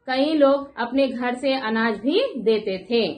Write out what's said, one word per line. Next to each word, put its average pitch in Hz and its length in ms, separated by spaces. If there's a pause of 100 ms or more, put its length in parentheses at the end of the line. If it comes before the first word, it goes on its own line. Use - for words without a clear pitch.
कई 269 280
लोग 277 440
अपने 254 300
घर 240 260
से 269 200
अनाज 226 440
भी 349 380
देते 208 540
थे। 233 280